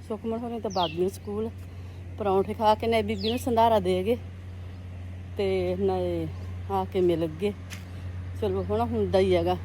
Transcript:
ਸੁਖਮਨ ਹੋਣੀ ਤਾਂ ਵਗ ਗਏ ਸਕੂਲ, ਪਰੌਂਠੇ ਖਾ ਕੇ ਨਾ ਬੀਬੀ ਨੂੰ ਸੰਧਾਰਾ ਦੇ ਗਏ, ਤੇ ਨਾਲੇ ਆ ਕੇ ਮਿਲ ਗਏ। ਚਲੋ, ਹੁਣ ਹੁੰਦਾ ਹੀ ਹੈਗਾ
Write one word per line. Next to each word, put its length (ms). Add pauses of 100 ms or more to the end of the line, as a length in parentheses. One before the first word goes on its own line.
ਸੁਖਮਨ 300
ਹੋਣੀ 220
ਤਾਂ 120
ਵਗ 260
ਗਏ 120
ਸਕੂਲ, 400 (680)
ਪਰੌਂਠੇ 360
ਖਾ 220
ਕੇ 120
ਨਾ 140
ਬੀਬੀ 280
ਨੂੰ 100
ਸੰਧਾਰਾ 400
ਦੇ 240
ਗਏ, 140 (1200)
ਤੇ 420
ਨਾਲੇ 480 (440)
ਆ 140
ਕੇ 160
ਮਿਲ 260
ਗਏ। 260 (880)
ਚਲੋ, 220
ਹੁਣ 180
ਹੁੰਦਾ 380
ਹੀ 160
ਹੈਗਾ 300